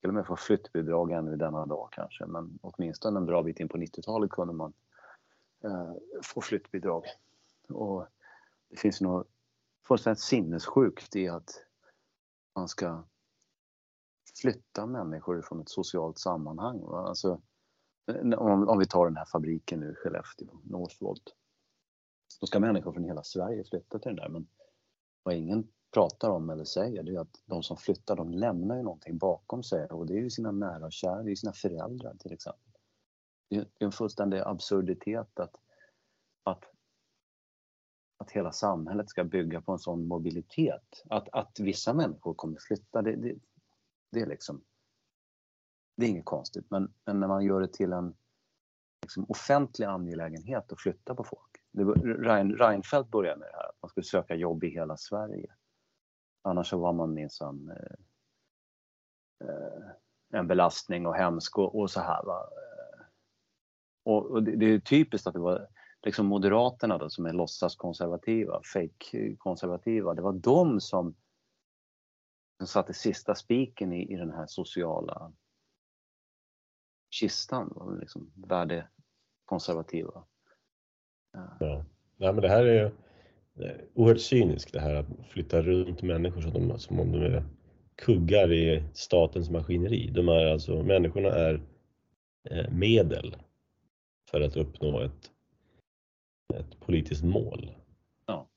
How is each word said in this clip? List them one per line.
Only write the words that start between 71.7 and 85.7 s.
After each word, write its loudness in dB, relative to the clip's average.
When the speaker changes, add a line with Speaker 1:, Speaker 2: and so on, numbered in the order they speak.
Speaker 1:
som -8
satte 0
sista -2
spiken -2
i, -6
i -6
den -6
här -8
sociala -6
kistan, -4
va, -12
liksom -14
värdekonservativa. -6
Ja. -16
Speaker 2:
Ja. -2
Ja, 2
men 4
det 6
här 8
är 8
ju, 2
eh, -8
oerhört 10
cyniskt, 4
det -4
här 2
att 0
flytta 2
runt 2